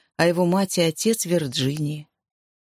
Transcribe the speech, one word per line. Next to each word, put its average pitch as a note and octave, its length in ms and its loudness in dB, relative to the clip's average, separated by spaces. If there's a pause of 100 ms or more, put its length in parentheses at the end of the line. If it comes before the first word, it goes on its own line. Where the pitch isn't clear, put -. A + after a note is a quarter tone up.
(160)
а E3 120 4
его F3 180 2
мать F#3+ 320 0
и F3+ 40 2
отец G3+ 440 0
в - 0 -
Вирджинии. D3+ 840 -2 (580)